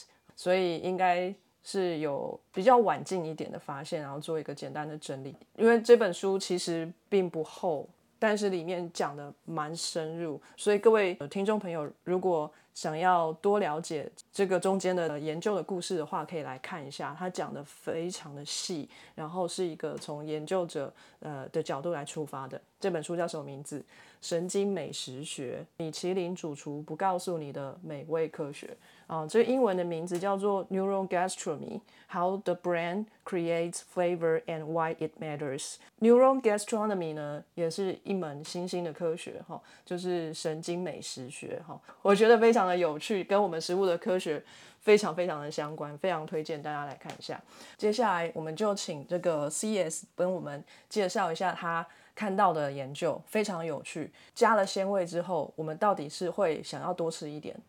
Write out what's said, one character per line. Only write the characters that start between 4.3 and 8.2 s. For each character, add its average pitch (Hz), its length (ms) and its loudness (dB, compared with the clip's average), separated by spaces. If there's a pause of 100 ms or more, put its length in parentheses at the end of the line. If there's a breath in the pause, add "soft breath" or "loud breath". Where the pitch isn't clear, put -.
一 147 40 -6
个 143 120 -8
简 143 160 -10
单 151 160 -6
的 156 100 -10
整 139 260 -10
理。 135 120 -12 (220)
因 220 100 6
为 233 140 8
这 233 160 10
本 214 140 4
书 196 280 0
其 185 180 -2
实 165 340 -2 (180)
并 185 200 2
不 160 140 -4
厚， 156 440 -4 (300)
但 214 180 2